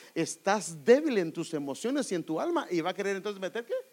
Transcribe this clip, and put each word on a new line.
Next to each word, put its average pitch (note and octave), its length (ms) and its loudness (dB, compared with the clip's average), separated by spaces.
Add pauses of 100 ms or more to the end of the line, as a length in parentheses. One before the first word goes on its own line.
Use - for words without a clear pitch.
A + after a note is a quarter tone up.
(140)
estás E3 680 -2
débil C4 340 8
en E3 140 0
tus D#3 220 -6
emociones D#3 560 -2
y G3+ 40 -2
en E3 100 -2
tu D#3 160 -4
alma, D#4+ 300 0
y F3 100 0
va E3+ 100 -2
a F#3 40 -2
querer G3 220 -2
entonces G3 240 -8
meter, F#3+ 240 -6
¿qué? - 100 -6 (180)